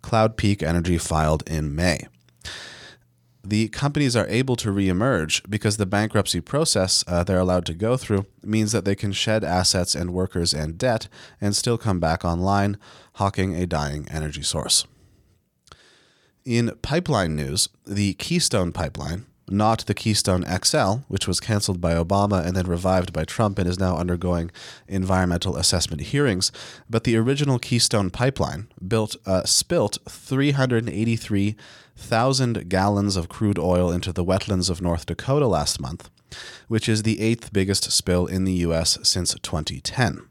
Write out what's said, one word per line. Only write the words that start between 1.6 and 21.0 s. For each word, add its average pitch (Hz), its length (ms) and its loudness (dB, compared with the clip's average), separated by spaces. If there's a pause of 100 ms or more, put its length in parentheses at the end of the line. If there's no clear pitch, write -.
May." 82 320 0 (1400)
The 107 260 2
companies 143 460 0
are 110 140 2
able 127 280 0
to 113 140 -2
reemerge 98 800 2
because 104 280 0
the 104 100 0
bankruptcy 101 540 0
process, 110 680 0
uh, 87 160 2
they're 92 140 2
allowed 90 280 2
to 82 80 -4
go 110 220 0
through 101 300 -2 (180)
means 107 280 0
that 104 120 0
they 98 100 2
can 98 180 -4
shed 110 300 0
assets 90 540 2
and 90 160 -4
workers 90 420 0
and 80 240 -4
debt 120 300 0 (320)
and 101 160 0
still 117 220 0
come 98 200 0
back 82 260 0
online, 98 520 2 (380)
hawking 98 420 0
a 90 100 -2
dying 73 440 -4
energy 76 320 -6
source. - 440 -2 (1600)
In 117 280 0 (100)
pipeline 127 520 0
news, 73 340 -2 (180)
the 101 280 0
Keystone 110 560 0
Pipeline, 78 540 -6 (260)
not 107 360 2
the 101 80 0
Keystone 98 500 2
X - 300 0
L, 120 340 2